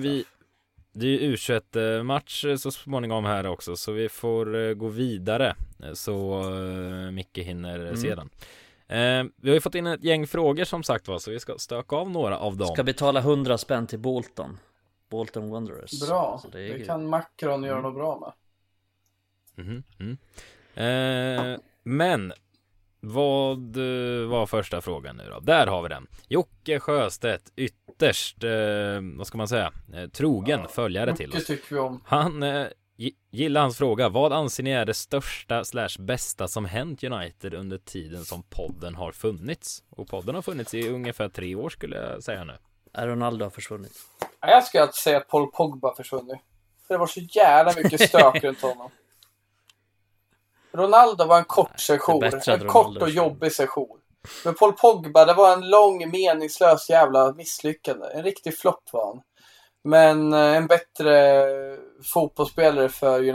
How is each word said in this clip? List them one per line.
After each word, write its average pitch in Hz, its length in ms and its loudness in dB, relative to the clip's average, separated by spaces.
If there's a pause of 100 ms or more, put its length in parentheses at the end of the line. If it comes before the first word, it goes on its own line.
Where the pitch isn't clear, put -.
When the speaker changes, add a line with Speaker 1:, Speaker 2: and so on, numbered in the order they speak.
Speaker 1:
vi, 139 200 -4 (680)
det 110 120 -8
är 131 40 0
ju 135 100 0
U 135 180 -2
tjugoett-match, 117 1080 -4
eh, 143 100 -2
så 135 160 -8
småningom 117 540 -6
här 101 220 -2
också, 87 280 -8
så - 160 -10
vi 110 180 -4
får, 113 460 -4
eh, 113 180 -4
gå 110 140 -8
vidare, 110 680 -4 (280)
eh, 78 100 -14
så, 98 480 -6
eh, 92 680 -8
Micke 95 260 -12
hinner, 87 420 -10
eh, 85 60 -10
Speaker 2:
Mm. 87 120 -8
Speaker 1:
se 113 180 -6
den. 76 140 -14 (580)
Eh, 123 480 -2
vi 131 140 -4
har 143 40 4
ju 156 80 4
fått 180 140 -6
in 175 120 -4
ett 165 160 -6
gäng 156 240 0
frågor 165 360 0
som 170 200 -8
sagt - 240 -4
var, 95 120 -6
så - 120 -12
vi 117 80 -10
ska - 180 -12
stöka 120 380 -8
av 180 140 -4
några 147 300 -4
av 98 180 -6
dem. 95 100 -4
Speaker 2:
Ska 87 160 -4
betala 135 380 0
hundra 135 360 0
spänn 117 300 -4
till 110 120 -12
Bolton. 120 600 -8 (500)
Bolton 110 400 -8
Wanderers. 113 580 -10
Speaker 3:
Bra. 147 340 -2
Speaker 2:
Så - 60 -20
det - 140 -18
är 98 120 -12
Speaker 3:
Det 131 40 -12
Speaker 2:
ju 135 80 -14
Speaker 3:
kan 160 240 -8
Macron 151 540 -6
göra 135 160 -6
Speaker 2:
Mm. 131 40 -8
Speaker 3:
något 131 120 -8
bra 151 240 -6
med. - 140 -16 (1300)
Speaker 1:
Mhm, 120 180 -12 (160)
mm. 113 180 -12 (580)
Eh, 127 840 -4 (240)
men 135 500 -4 (680)
vad, 131 800 -4
eh, 123 500 -6
var 117 180 -2
första 98 360 -4
frågan 69 360 -10
nu 53 120 -18
då? 50 100 -16
Där 143 280 2
har 92 140 -4
vi 85 80 -6
den. 67 180 -14 (200)
Jocke 151 520 -4
Sjöstedt, 117 760 -4
ytterst, - 880 -4
eh, 113 60 -4 (680)
vad 98 100 -12
ska - 100 -12
man 110 100 -6
säga, 107 240 -4 (220)
eh, 87 160 -14
trogen 135 520 -2
Speaker 3:
Ja, - 60 -12
Speaker 1:
följare 110 480 -4
till 156 100 -10
Speaker 3:
Jocke 139 120 -8
Speaker 1:
oss. 156 80 -6
Speaker 3:
tycker 143 300 -8
vi 139 60 -4
om. 127 240 -8
Speaker 1:
Han, 151 380 -2
eh, 143 240 -4 (300)
gi-, 117 180 -10 (160)
gillar 147 300 0
hans 131 160 0
fråga. 120 320 0
Vad 139 240 0
anser 143 300 -4
ni 131 80 -4
är 120 140 -2
det 110 80 -2
största - 720 -6
slash 110 260 -8 (100)
bästa 101 480 -8
som 107 180 -6
hänt 127 380 -8
United 95 500 -10
under 95 240 -10
tiden 85 480 -14
som 87 180 -14
podden 85 520 -12
har 85 160 -10
funnits? 110 800 -10
Och - 180 -18
podden 98 280 -8
har 185 60 -8
funnits 151 320 -10
i 113 160 -6
ungefär 120 400 -8
tre 92 260 -10
år, 127 140 -8
skulle - 260 -14
jag 60 280 -12
säga 98 200 -10
nu. 73 100 -16 (400)
Speaker 2:
Är 117 140 -8
Ronaldo 120 380 -4
har 98 40 -8
försvunnit? 101 500 -16 (400)
Speaker 3:
Ja, 151 100 0
jag 240 140 8
skulle 160 200 2
alltid 139 120 -2
säga 147 220 0
att 139 100 -6
Paul 143 240 -2
Pogba 139 360 -4
har 120 80 -4
försvunnit. 127 460 -12 (460)
För 190 60 -4
det 185 40 0
var 170 100 0
så 185 120 -10
jävla 170 540 6 (100)
mycket 156 180 4
Speaker 2:
<laughs> 208 80 6
Speaker 3:
stök 151 340 8
runt 135 180 -2
honom. 127 280 -6 (1800)
Ronaldo 202 520 6
var 170 120 8
en 170 80 2
kort - 240 2
Speaker 2:
Nej, - 60 -20 (120)
det 151 60 4
är 143 40 4
Speaker 3:
session. 156 220 2
Speaker 2:
bättre 117 180 0
att - 100 -10 (140)
Speaker 3:
En 101 60 -8
Speaker 2:
Ronaldo - 40 -2 (280)
Speaker 3:
kort - 20 -4
och 165 60 0
Speaker 2:
kör. 151 80 -2
Speaker 3:
jobbig 160 360 0
session. - 480 -4 (460)
Men 170 100 -2
Paul 208 180 6
Pogba, 160 520 8
det 165 80 8
var 185 200 10
en 185 160 -2
lång, 190 420 6
meningslös 165 800 4
jävla 135 440 6
misslyckande. 156 800 -6
En 156 100 -8
riktig 185 340 -6
flopp - 340 0
var 113 160 -2
han. 117 140 -12 (600)
Men, 156 500 6
eh, 151 240 6
en 165 100 0
bättre 147 760 6 (600)
fotbollsspelare 147 840 2
för 131 460 2